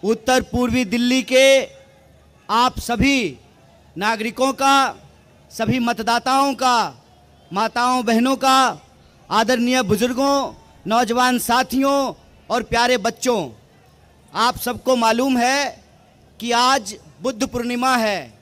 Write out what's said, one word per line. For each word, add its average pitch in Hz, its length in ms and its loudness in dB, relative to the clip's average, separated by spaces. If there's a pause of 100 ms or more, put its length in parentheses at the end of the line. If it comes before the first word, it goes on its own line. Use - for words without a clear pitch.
उत्तर 226 400 0
पूर्वी 247 420 -2
दिल्ली 240 380 0
के 262 220 2 (1040)
आप 240 320 0
सभी 240 580 -2 (580)
नागरिकों 226 560 -2
का, 277 220 2 (760)
सभी 226 280 -2
मतदाताओं 240 760 0
का, 226 500 -2 (460)
माताओं 240 540 -2
बहनों 233 320 2
का, 262 440 2 (500)
आदरणीय 240 520 2
बुजुर्गों, 247 680 0 (340)
नौजवान 240 520 0
साथियों 254 760 0 (380)
और 240 140 -2
प्यारे 240 340 0
बच्चों, 226 400 -2 (960)
आप 233 260 0
सबको 247 380 -2
मालूम 240 420 2
है 262 440 0 (580)
कि 233 120 -4
आज 240 440 0 (260)
बुद्ध 233 240 -4
पूर्णिमा 240 500 -2
है। 196 460 -2